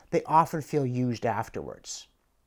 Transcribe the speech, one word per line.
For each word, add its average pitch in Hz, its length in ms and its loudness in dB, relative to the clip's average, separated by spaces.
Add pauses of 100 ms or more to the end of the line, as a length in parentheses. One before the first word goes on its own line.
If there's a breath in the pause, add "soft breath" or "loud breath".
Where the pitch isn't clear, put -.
(120 soft breath)
they 170 120 2
often 156 380 4
feel 139 240 0
used 123 400 0
afterwards." 104 840 -6 (400)